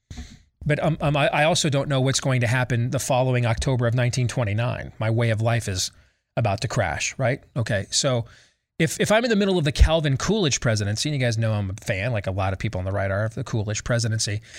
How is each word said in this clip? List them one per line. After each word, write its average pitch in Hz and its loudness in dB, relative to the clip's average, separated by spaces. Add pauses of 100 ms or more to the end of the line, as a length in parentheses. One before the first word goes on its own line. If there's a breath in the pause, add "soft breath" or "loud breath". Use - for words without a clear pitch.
(640 loud breath)
But, 147 0
um, 160 0
um, 147 0
I, 143 2
I 147 2
also 165 2
don't 139 0
know 135 0
what's 131 0
going 127 0
to 120 2
happen 123 0
the 135 -2
following 127 2
October 120 0
of 117 2
nineteen 123 0
twenty-nine. 113 -4
My 110 -2
way 117 2
of 107 0
life 117 0
is 92 -4 (460 soft breath)
about 104 0
to 110 -4
crash, 90 -2
right? 131 0 (140)
Okay, 107 -2
so 123 0 (540 loud breath)
if, - 0
if 208 2
I'm 226 4
in 254 -2
the 220 4
middle 196 2
of 151 2
the 147 2
Calvin 156 4
Coolidge 185 0
presidency, 107 0
and 147 -2
you 127 0
guys 120 0
know 113 0
I'm 104 -2
a 95 -8
fan, 107 -2
like 104 -2
a - -2
lot 95 0
of - -6
people 104 -4
on 92 -4
the 95 -2
right 98 -2
are, 101 0
of 110 -6
the 127 -6
Coolidge 107 -4
presidency. 110 0 (180 loud breath)